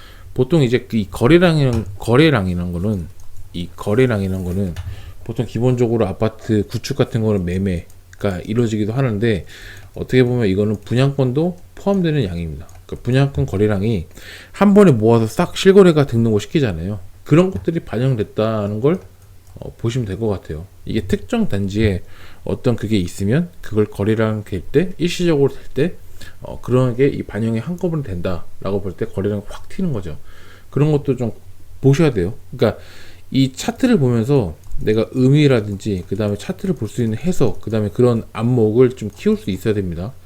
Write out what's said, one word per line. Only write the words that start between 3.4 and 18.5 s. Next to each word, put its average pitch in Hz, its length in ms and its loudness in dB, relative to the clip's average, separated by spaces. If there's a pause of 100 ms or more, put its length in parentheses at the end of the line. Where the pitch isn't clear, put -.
이 87 220 -8
거래량이란 101 680 0
거는 90 300 -4 (500)
보통 113 220 -4
기본적으로 117 600 2
아파트 104 600 -2
구축 - 280 -6
같은 117 260 0
거는 104 220 2
매매가 92 1000 -4
이루어지기도 110 480 -2
하는데, 113 520 0 (500)
어떻게 - 280 2
보면 120 240 2
이거는 104 360 0
분양권도 139 760 0 (180)
포함되는 170 500 0
양입니다. 85 440 -6 (220)
그 87 60 -8
분양권 139 500 0
거래량이 104 600 0 (440)
한 196 240 4
번에 196 160 10
모아서 113 380 4
싹 - 280 -2
실거래가 185 500 8
등록을 113 340 2
시키잖아요. 101 580 -2 (240)
그런 180 300 4
것들이 170 280 -4
반영됐다는 110 1000 -2